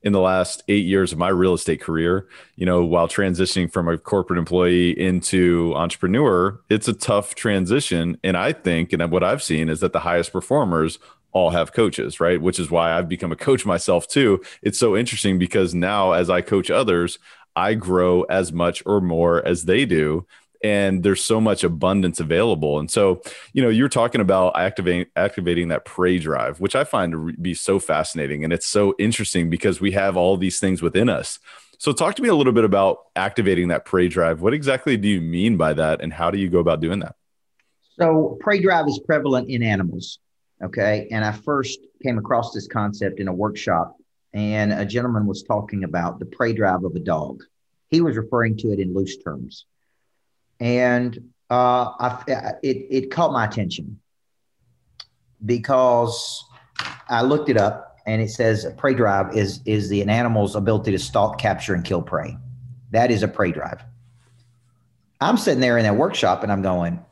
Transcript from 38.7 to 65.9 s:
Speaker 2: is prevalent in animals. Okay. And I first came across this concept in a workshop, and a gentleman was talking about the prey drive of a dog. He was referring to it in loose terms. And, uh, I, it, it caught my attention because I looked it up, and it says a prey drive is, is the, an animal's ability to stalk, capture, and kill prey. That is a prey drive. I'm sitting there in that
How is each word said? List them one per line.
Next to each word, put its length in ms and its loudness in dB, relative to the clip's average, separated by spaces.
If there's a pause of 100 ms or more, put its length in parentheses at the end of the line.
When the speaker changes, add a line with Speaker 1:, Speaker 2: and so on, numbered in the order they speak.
Speaker 2:
is 160 -4
prevalent 460 0
in 120 -2
animals. 580 -2 (440)
Okay. 460 -2
And 120 -4
I 100 -2
first 480 -6 (220)
came 140 -2
across 380 -2
this 120 -10
concept 540 -4
in 80 -4
a 60 -4
workshop, 640 -2 (340)
and 400 0
a 140 -2
gentleman 400 -2
was 160 -4
talking 420 -4
about 340 -4
the 60 -10
prey 300 -2
drive 300 0
of 100 -6
a 60 -4
dog. 420 -4 (480)
He 100 4
was 160 0
referring 420 0
to 140 -2
it 60 -2
in 160 -2
loose 240 -4
terms. 480 -12 (920)
And, 600 2 (320)
uh, 480 2
I, 640 -4
it, 280 -4
it 200 -2
caught 220 0
my 120 0
attention 540 -6 (1500)
because 1000 0 (640)
I 140 0
looked 280 0
it 60 4
up, 500 -2
and 160 -2
it 80 -4
says 340 0
a 60 -6
prey 240 0
drive 420 2
is, 300 0
is 220 -2
the, 120 0
an 80 -2
animal's 460 0
ability 380 0
to 60 0
stalk, 400 0
capture, 360 -2
and 100 -2
kill 160 -2
prey. 380 -6 (540)
That 180 2
is 140 0
a 40 0
prey 220 -2
drive. 320 -8 (1400)
I'm 160 2
sitting 240 2
there 160 4
in 60 4
that 140 4